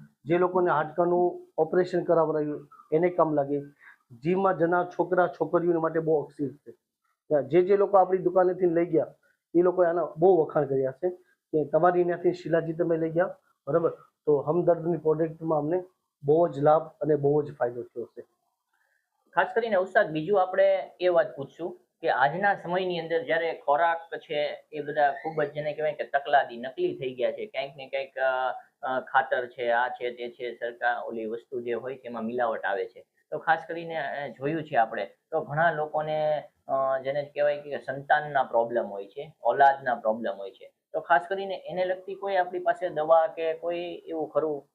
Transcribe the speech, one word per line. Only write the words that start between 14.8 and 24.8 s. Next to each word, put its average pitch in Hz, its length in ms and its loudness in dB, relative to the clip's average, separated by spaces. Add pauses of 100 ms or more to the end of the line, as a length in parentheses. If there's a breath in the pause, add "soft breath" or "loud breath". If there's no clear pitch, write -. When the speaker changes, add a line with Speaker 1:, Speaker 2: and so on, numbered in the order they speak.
Speaker 1:
પ્રોડક્ટમાં 156 640 -2
અમને 170 240 -2 (400)
બહુ 160 240 4
જ 139 120 -8
લાભ 151 280 4
અને 151 280 0
બહુ 143 280 2
જ 143 120 -12
ફાયદો 120 280 -4
થયો 120 220 -10
છે. - 160 -16 (1120)
Speaker 2:
ખાસ 180 200 4
કરીને 226 200 0
ઉસ્તાદ, 185 360 2
બીજું 170 300 2
આપણે 190 580 2
એ 180 80 0
વાત 170 280 2
પૂછશું 165 440 -10 (220)
કે 160 80 -2
આજના 170 460 2
સમયની 180 440 -4
અંદર 165 240 -2
જ્યારે 160 420 -2
ખોરાક 160 520 0
છે 147 540 -6
એ 151 100 -8